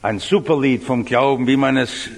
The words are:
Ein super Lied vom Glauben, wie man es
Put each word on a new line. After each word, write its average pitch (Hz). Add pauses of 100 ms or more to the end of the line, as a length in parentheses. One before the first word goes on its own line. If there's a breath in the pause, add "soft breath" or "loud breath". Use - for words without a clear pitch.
Ein 101
super 160
Lied 131
vom 123
Glauben, 127
wie 131
man 135
es -